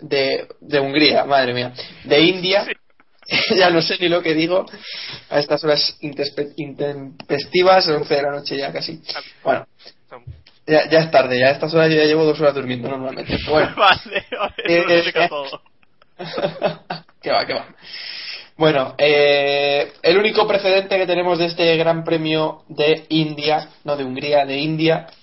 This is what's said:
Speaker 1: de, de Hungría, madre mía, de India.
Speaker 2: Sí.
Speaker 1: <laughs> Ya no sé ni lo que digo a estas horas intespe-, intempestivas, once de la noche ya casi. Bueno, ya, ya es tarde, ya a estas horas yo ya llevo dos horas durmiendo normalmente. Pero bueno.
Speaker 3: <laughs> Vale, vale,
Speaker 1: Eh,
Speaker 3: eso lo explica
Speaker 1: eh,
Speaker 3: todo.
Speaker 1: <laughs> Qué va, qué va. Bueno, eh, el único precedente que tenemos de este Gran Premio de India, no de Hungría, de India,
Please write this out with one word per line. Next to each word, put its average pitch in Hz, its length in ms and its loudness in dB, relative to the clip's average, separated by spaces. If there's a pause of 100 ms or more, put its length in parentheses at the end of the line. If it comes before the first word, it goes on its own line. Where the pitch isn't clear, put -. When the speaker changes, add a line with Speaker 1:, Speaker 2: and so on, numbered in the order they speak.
Speaker 1:
de, 135 440 -2 (140)
de 147 220 -2
Hungría, 139 420 2
madre 135 300 2
mía, 123 180 -6 (320)
de 143 160 4
India. 185 460 2
Speaker 2:
Sí. 226 120 -8
Speaker 1:
<laughs> - 40 -20 (760)
Ya 180 140 6
no 165 100 4
sé 185 180 -2
ni 180 80 0
lo 170 140 0
que 165 140 0
digo 170 320 -2 (640)
a 143 80 0
estas 147 240 -2
horas 147 400 0
intespe-, 147 540 -8
intempestivas, 143 1300 0
once 151 260 -2
de 143 80 2
la 143 80 -2
noche 143 260 -8
ya 139 160 -6
casi. 160 300 -10 (420)
Bueno, - 220 -2 (1000)
ya, 147 200 4
ya 156 120 4
es 160 100 0
tarde, 127 300 4
ya 131 80 6
a 139 60 6
estas 156 200 -4
horas 160 160 4
yo 156 80 2
ya 151 60 4
llevo 156 200 4
dos 151 160 2
horas 147 140 4
durmiendo 127 340 -6
normalmente. 131 480 -8
Pero - 160 -4
bueno. 151 220 2
Speaker 3:
<laughs> - 40 -18
Vale, 196 520 2
vale, 208 240 -6 (100)
Speaker 1:
Eh, 170 140 2
Speaker 3:
eso 175 100 0
lo 175 60 2
explica 170 320 2
Speaker 1:
eh, 170 40 0
Speaker 3:
todo. 143 320 -10 (560)
Speaker 1:
<laughs> - 1040 -8
Qué 143 80 -4
va, 113 160 0
qué - 60 -4
va. - 120 -8 (920)
Bueno, 143 420 2
eh, 143 920 2 (120)
el 175 160 4
único 214 280 2
precedente 196 480 0
que 185 120 0
tenemos 175 320 0
de 170 60 0
este 165 320 0
Gran 165 260 0
Premio 156 640 -2
de 151 420 0
India, 151 600 -2 (160)
no 147 120 -4
de 135 60 -4
Hungría, 139 420 0
de 135 140 -4
India, 160 480 0 (160)